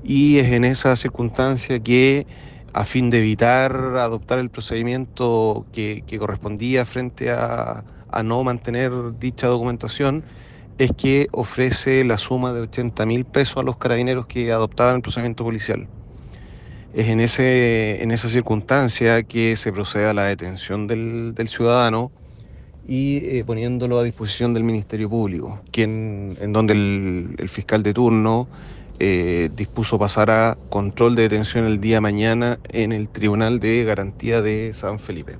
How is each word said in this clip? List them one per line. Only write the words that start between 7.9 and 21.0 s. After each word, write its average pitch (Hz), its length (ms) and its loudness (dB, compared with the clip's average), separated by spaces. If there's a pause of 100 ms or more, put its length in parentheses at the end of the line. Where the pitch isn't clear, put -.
a 110 100 -2
no 117 220 0
mantener 123 480 -2 (260)
dicha 127 300 -4
documentación, 123 760 0 (560)
es 131 140 4
que 139 400 2
ofrece 127 720 0
la 113 140 2
suma 127 340 -2
de 120 80 -4
ochenta 113 460 -4
mil 120 180 0
pesos 139 320 0
a 135 80 -2
los 131 140 -2
carabineros 123 480 0
que 117 260 -2
adoptaban 120 460 2
el 123 40 -2
procedimiento 117 440 -4
policial. 113 420 -4 (1040)
Es 110 140 0
en 113 140 2
ese, 117 840 2
en 113 80 0
esa 113 160 -2
circunstancia 117 960 2
que 113 320 0
se 107 160 -4
procede 104 380 -2
a 107 40 2
la 101 120 2
detención 95 600 -4
del, 113 480 -4